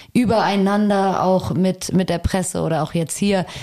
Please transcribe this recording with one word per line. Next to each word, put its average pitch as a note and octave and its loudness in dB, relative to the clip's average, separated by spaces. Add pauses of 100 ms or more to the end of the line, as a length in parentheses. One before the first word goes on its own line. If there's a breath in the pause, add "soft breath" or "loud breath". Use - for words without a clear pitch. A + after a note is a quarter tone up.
(140 loud breath)
übereinander G3+ 2
auch F#3 0
mit, F#3 -2
mit F3+ 2
der E3+ -2
Presse F3+ -2
oder D#3+ 0
auch D3+ -6
jetzt E3 -4
hier. G3 0 (180 loud breath)